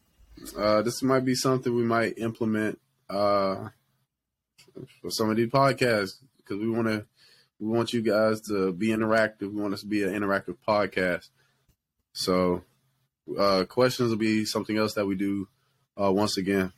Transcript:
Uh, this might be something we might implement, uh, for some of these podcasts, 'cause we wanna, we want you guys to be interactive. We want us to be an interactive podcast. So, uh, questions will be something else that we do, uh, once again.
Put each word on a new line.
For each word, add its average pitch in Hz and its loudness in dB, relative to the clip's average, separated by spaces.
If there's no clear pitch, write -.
Uh, 107 2
this 117 -4
might 131 2
be 131 0
something 127 0
we 120 2
might 113 0
implement, 110 -2
uh, 101 0
for 87 -8
some 110 0
of 107 2
these 120 0
podcasts, 123 2
'cause 101 -6
we 113 -2
wanna, 110 0
we 107 -6
want 117 0
you 120 0
guys 110 2
to 95 -2
be 95 -2
interactive. 110 0
We 104 -6
want 101 -2
us 98 -12
to 104 -14
be 104 0
an 95 -2
interactive 98 -2
podcast. 95 0
So, 90 0
uh, 95 4
questions 123 2
will 113 0
be 110 2
something 107 -4
else 107 0
that 104 0
we 98 0
do, 101 -4
uh, 98 2
once 104 2
again. 95 0